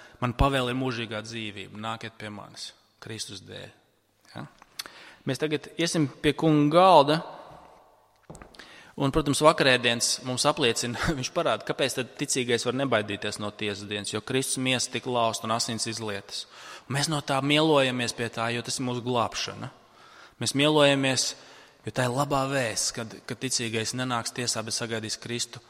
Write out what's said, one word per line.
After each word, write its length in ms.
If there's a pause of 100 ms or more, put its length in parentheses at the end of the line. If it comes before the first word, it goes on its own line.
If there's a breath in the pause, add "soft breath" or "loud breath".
(200 loud breath)
"Man 140
pavēle 380
ir 80
mūžīgā 420
dzīvība, 560
nākiet 400
pie 120
manis, 420 (280)
Kristus 460
dēļ." 240 (680)
Ja? 120 (800 loud breath)
Mēs 100
tagad 400
iesim 300
pie 260
kunga 380
galda. 500 (1800 loud breath)
Un, 140
protams, 280
vakarēdienas 840
mums 220
apliecina, 580
<laughs> 100
viņš 160
parāda, 340
kāpēc 300
tad 220
ticīgais 480
var 140
nebaidīties 600
no 140
tiesas 340
dienas, 220
jo 100
Kristus 400
miesa 320
tika 200
lausta 340
un 80
asins 340
izlietas. 540 (460 loud breath)
Un 80
mēs 140
no 140
tā 160
mielojamies 760
pie 160
tā, 200
jo 120
tas 120
ir 80
mūsu 200
glābšana. 680 (680 loud breath)
Mēs 180
mielojamies, 720 (540 loud breath)
jo 100
tā 100
ir 120
labā 340
vēsts, 460
kad, 200 (120)
kad 120
ticīgais 540
nenāks 420
tiesā, 280
bet 120
sagaidīs 440
Kristu 480